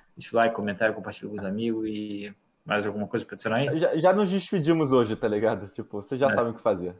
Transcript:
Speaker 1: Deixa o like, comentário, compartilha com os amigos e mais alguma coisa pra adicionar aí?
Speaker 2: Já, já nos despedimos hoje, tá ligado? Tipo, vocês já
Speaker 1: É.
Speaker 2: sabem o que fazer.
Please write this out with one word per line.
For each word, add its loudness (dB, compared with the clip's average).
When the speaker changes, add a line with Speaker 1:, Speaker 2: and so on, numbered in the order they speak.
Speaker 1:
Deixa -10
o 0
like, 4
comentário, -2
compartilha -12
com -10
os -8
amigos -2
e -8
mais 0
alguma -4
coisa -4
pra -14
adicionar -2
aí? 0
Speaker 2:
Já, 2
já 6
nos 2
despedimos 2
hoje, 4
tá 0
ligado? 0
Tipo, -8
vocês -6
já 4
Speaker 1:
É. 2
Speaker 2:
sabem 2
o -12
que -16
fazer. 0